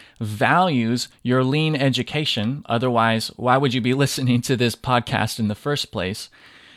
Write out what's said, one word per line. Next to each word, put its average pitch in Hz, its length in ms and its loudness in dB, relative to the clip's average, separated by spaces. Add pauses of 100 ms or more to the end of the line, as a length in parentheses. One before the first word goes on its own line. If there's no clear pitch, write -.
(200)
values 120 880 2 (160)
your 127 200 2
lean 151 320 0
education, 131 920 -2
otherwise, 113 680 0
why 123 200 2
would 135 160 2
you 127 80 0
be 123 120 0
<laughs> - 20 2
listening 127 460 2
to 131 140 0
this 117 200 0
podcast 117 640 -2
in 110 80 0
the 104 80 -2
first - 360 -6
place? 92 380 -6 (480)